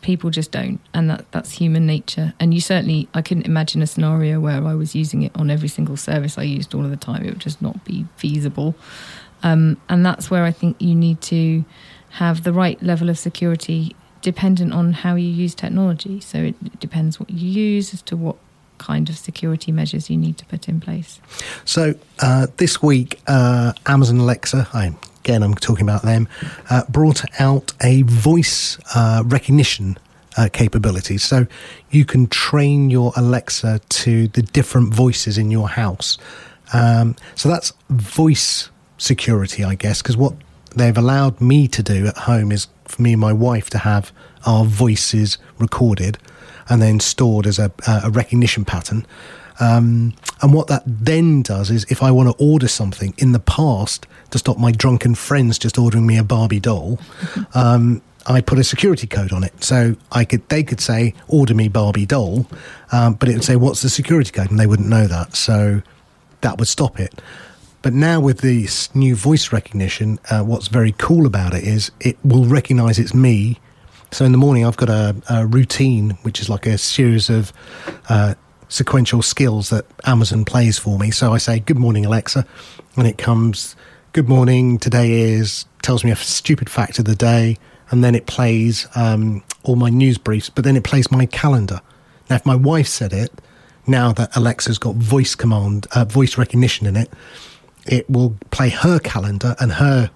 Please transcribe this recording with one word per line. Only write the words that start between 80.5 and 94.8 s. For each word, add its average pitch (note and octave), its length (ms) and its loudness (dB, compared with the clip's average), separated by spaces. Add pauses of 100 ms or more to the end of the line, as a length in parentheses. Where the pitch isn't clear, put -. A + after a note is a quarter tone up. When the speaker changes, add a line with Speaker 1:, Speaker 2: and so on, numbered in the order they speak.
Speaker 2:
for G2+ 200 -2
me. G#2 120 0
So A2+ 240 0
I A2+ 40 2
say, A2+ 220 -2
"Good C3 180 0
morning, A2 280 2
Alexa," A2 400 -2 (500)
and B2 100 2
it A2+ 120 0
comes, A2+ 580 0 (380)
"Good C3 160 2
morning, B2+ 480 4
today A#2 320 2 (240)
is," A2 320 -4 (160)
tells B2+ 220 0
me A#2 60 4
a G#2+ 60 0
stupid - 540 -4
fact - 280 -4
of A#2 60 2
the G#2+ 100 2
day, A#2 440 2 (320)
and B2 120 4
then A#2+ 120 4
it A#2 120 0
plays, A2+ 680 0
um, A2 480 0 (200)
all B2+ 140 0
my A#2+ 140 2
news B2+ 260 4
briefs, G#2+ 320 -4
but - 160 -4
then C3+ 120 4
it B2 80 0
plays C3+ 280 0
my B2+ 140 2
calendar. A2+ 540 0 (500)
Now, B2+ 60 0
if - 100 -2
my C3+ 100 2
wife C#3+ 320 2
said - 240 -6
it, G2+ 180 -4 (560)
now B2 260 2
that A2+ 220 -4
Alexa's A#2 440 -2
got G#2+ 180 -4